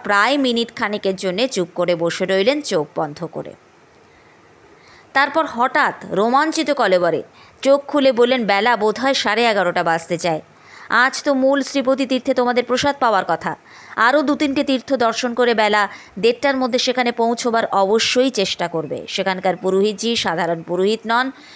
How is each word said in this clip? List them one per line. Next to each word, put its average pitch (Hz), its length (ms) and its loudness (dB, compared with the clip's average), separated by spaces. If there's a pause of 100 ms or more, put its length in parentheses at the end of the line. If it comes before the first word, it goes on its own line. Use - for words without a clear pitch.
প্রায় 208 360 2
মিনিট 233 380 -2
খানেকের 202 400 -2
জন্যে 196 320 -2
চুপ 180 260 -4
করে 175 200 0
বসে 170 300 -2
রইলেন, 196 380 0
চোখ 165 240 -2 (100)
বন্ধ 160 360 -6
করে। - 200 -12 (1600)
তারপর 285 340 2
হঠাৎ 262 480 0 (160)
রোমাঞ্চিত 269 600 0
কলেবরে 180 520 2 (400)
চোখ 277 240 4
খুলে 269 260 2
বললেন, 240 340 2
"বেলা 202 300 2
বোধহয় 214 380 0
সাড়ে 233 320 0
এগারোটা 185 380 2
বাজতে 165 340 -2
চায়। 160 220 -2 (480)
আজ - 340 0
তো 285 120 2
মূল 269 280 2
শ্রীপতি 262 440 0
তীর্থে 262 280 0
তোমাদের 247 300 0
প্রসাদ 277 360 0
পাওয়ার 214 280 2
কথা। 165 280 -4 (400)
আরও 262 260 4
দু 285 120 0
তিনটে 277 300 0
তীর্থ 269 300 -2
দর্শন 233 400 -2
করে 240 200 2
বেলা 208 340 2 (300)
দেড়টার 240 380 2
মধ্যে 254 220 -2
সেখানে 240 340 0
পৌঁছবার 233 540 0
অবশ্যই 220 640 2
চেষ্টা 185 380 -2
করবে। 156 400 -6
সেখানকার 185 480 -2
পুরোহিতজি 196 600 0
সাধারণ 170 460 -2
পুরোহিত 185 440 -2
নন, 240 240 0 (260)